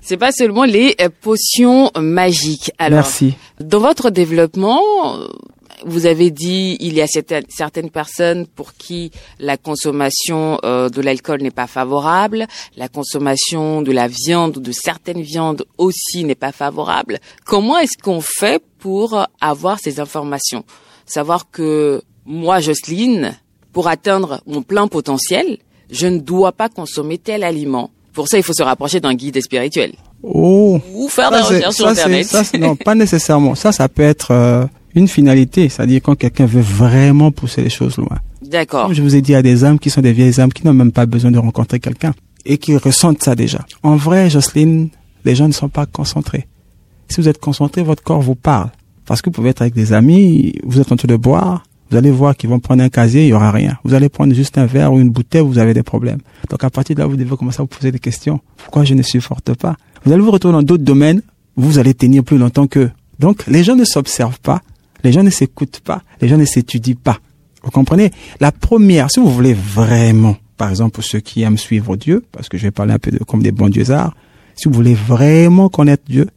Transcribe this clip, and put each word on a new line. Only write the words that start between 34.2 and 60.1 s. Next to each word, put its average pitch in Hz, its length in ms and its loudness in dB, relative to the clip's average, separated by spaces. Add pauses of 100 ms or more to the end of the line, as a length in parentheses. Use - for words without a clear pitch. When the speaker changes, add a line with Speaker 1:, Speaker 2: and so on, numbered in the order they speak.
Speaker 2:
euh, 123 340 2 (300)
une 185 140 4
finalité, 135 580 4
c'est-à-dire 127 340 0
quand 143 140 2
quelqu'un 127 300 0
veut 120 160 2
vraiment 127 720 4
pousser 135 300 -6
les 123 80 0
choses 127 280 -4
loin. - 200 -6 (240)
Speaker 1:
D'accord. 156 440 -4
Speaker 2:
Comme 190 100 -2
je 147 60 0
vous 143 140 4
ai 139 60 6
dit, 135 100 2
il 143 40 6
y - 20 4
a 131 40 4
des 123 240 4
âmes 147 120 4
qui 143 120 -2
sont 139 120 0
des 123 120 4
vieilles 123 260 4
âmes 131 140 4
qui - 120 -6
n'ont 156 80 4
même 123 200 4
pas 120 120 2
besoin 120 260 0
de 120 60 4
rencontrer 117 440 -2
quelqu'un 135 320 -6 (320)
et 143 120 0
qui 147 200 0
ressentent 147 440 2
ça 127 140 -4
déjà. 117 300 -4 (180)
En 151 140 4
vrai, 175 320 2
Jocelyne, 160 580 2 (380)
les 127 100 2
gens 143 140 4
ne 147 40 0
sont 139 160 -6
pas 147 160 -4
concentrés. 143 600 -8 (640)
Si - 100 -8
vous 160 80 2
êtes 151 120 0
concentré, 143 440 -4
votre 156 180 -2
corps 160 200 -2
vous 127 140 0
parle. 120 340 0 (360)
Parce 120 160 -4
que - 80 -4
vous 170 40 -8
pouvez 117 160 0
être 127 120 -2
avec 120 120 -2
des 110 200 0
amis, 160 600 4 (100)
vous 127 160 0
êtes 135 120 2
en 123 40 2
train 120 140 -2
de 117 80 4
boire, 165 460 0 (280)
vous 113 60 2
allez 131 120 4
voir 139 260 2
qu'ils - 140 -6
vont 123 100 2
prendre 127 220 2
un 127 80 4
casier, 131 340 2
il 156 40 6
n'y 123 60 4
aura 107 180 4
rien. 107 320 -2
Vous - 100 0
allez 135 160 4
prendre 143 240 2
juste 135 240 0
un 135 80 2
verre 135 280 2
ou 131 60 4
une 127 100 6
bouteille, 120 340 0
vous 127 160 0
avez 113 140 4
des 120 100 0
problèmes. 117 360 -4 (300)
Donc - 140 -6
à 131 60 0
partir 135 260 -4
de 156 60 -2
là, 151 60 0
vous 139 100 -2
devez 127 180 -4
commencer 123 240 -6
à 139 40 -2
vous 135 40 -6
poser 131 240 -4
des 127 80 -4
questions. 143 400 -4 (180)
Pourquoi - 280 0
je 135 80 2
ne 131 100 4
supporte 123 520 -4
pas ? 165 200 -4 (280)
Vous 139 80 4